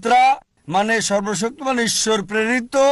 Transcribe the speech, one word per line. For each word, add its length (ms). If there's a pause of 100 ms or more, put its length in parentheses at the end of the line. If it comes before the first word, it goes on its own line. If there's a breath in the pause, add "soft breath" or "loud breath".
ত্রা 220 (440)
মানে 320
সর্বশক্তিমান 800
ঈশ্বর 380 (120)
প্রেরিত, 460 (160)